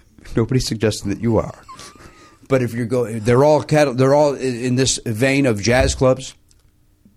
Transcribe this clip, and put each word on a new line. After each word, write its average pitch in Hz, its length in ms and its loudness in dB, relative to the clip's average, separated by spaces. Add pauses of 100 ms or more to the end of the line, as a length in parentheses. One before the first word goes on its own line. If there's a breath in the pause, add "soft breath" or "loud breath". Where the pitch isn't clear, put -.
(340 loud breath)
Nobody's 123 320 -2
suggesting 107 440 -4
that - 100 -6
you 113 160 0
are. 82 180 -2 (960 loud breath)
But 131 140 2
if 113 100 -4
you're 117 140 -6
go-, 117 320 -4
they're 120 260 4
all 151 180 4
cat-, 143 360 0
they're 131 160 4
all 147 200 2
i-, 107 40 -8
in 123 380 -2
this 127 280 0
vein 135 400 0
of 113 160 0
jazz 127 340 0
clubs. 131 400 0 (840)